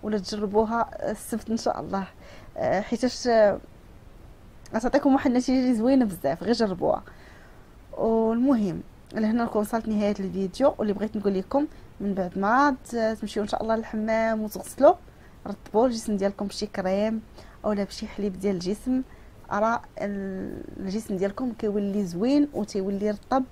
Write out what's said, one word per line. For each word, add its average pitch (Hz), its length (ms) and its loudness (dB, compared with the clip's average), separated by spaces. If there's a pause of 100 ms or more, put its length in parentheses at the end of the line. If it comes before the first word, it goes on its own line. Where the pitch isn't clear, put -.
ولا 214 120 0
تجربوها 214 920 0
السبت - 380 -6
ان 226 80 0
شاء - 220 -2
الله. 185 280 -4 (500)
آه، 131 240 2
حيتاش، 247 460 -2
آه، 220 320 6 (1160)
غتعطيكم 254 380 4
واحد 269 180 4
النتيجه 254 280 2
اللي 254 160 4
زوينه 254 300 4
بزاف، 165 380 -2
غير 208 100 2
جربوها. 185 500 0 (960)
والمهم 226 840 2 (320)
لهنا 226 300 0
نكون 220 180 0
وصلت 220 260 -2
نهايه 208 320 0
الفيديو. 190 580 0
واللي 208 160 0
بغيت 214 240 -4
نقول 202 160 0
لكم، 269 340 0 (340)
من 202 120 -2
بعد 180 260 -2
ما 254 360 4 (140)
ت-، 240 60 -8
تمشيو 220 480 -2
ان 208 40 -4
شاء - 160 -2
الله 226 120 2
للحمام 220 680 0
وتغسلوا، 254 540 4 (520)
رطبوا 208 400 0
الجسم 226 300 -2
ديالكم 196 300 0
بشي - 180 -6
كريم 208 560 0 (440)
اولا 202 180 0
بشي 214 240 -8
حليب 196 320 -4
ديال 196 160 0
الجسم، 214 460 -2 (500)
راه 220 300 0 (200)
ال-، 196 600 -6 (180)
الجسم 196 380 -4
ديالكم 202 360 -2
كيولي 202 520 -2
زوين 254 480 2
وتيولي 202 580 -2
رطب 262 400 0